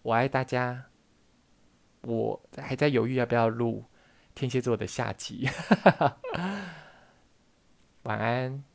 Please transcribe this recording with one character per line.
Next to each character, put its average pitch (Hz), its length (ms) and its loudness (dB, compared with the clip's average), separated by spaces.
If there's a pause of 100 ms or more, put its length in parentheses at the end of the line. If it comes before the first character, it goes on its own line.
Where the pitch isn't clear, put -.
我 113 140 0
爱 120 120 4
大 135 160 0
家， 123 400 -2 (1160)
我 110 400 -2 (160)
还 139 180 -6
在 147 140 2
犹 117 180 4
豫 127 100 0
要 123 100 2
不 120 80 0
要 113 160 4
录 113 340 -2 (500)
天 135 140 -4
蝎 123 140 0
座 120 120 2
的 107 120 -4
下 110 260 -4
集。 - 340 -6 (1200)
<laughs> - 1400 -20
晚 107 140 -2
安。 127 460 -2 (100)